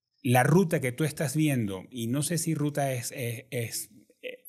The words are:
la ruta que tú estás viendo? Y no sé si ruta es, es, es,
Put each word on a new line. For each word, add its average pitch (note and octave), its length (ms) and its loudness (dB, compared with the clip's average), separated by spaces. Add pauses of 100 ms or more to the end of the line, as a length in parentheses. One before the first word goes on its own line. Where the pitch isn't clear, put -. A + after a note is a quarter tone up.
(220)
la B2+ 220 6
ruta D#3+ 380 4
que B2 100 -2
tú D3+ 140 -2
estás D3 320 -2
viendo? A#2 520 0
Y A#2+ 180 -6
no C3+ 140 0
sé E3 160 -2
si D#3+ 160 -2
ruta D3 380 -2
es, B2 240 -6
es, A#2 340 -6
es, A#2 420 -6 (580)